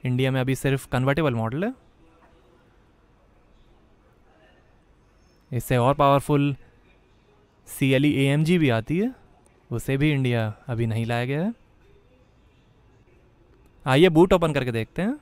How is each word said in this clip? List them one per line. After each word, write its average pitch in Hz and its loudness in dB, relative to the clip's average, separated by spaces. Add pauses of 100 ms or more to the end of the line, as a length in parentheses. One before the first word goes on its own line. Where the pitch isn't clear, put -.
इंडिया 127 0
में 131 -2
अभी 131 -2
सिर्फ 135 -2
कन्वर्टेबल 139 0
मॉडल 117 -4
है। 247 -4 (3750)
इससे 127 -2
और 127 2
पावरफुल 143 2 (1120)
सीएलई 135 0
एएमजी 151 2
भी 147 2
आती 113 -2
है, 247 -2 (580)
उसे 120 -4
भी 151 2
इंडिया 120 0 (220)
अभी 120 -4
नहीं 113 -4
लाया 120 -4
गया 139 -4
है। 214 -4 (2250)
आइए 143 6
बूट 165 6
ओपन 170 2
करके 131 -2
देखते 113 -4
हैं। 262 -4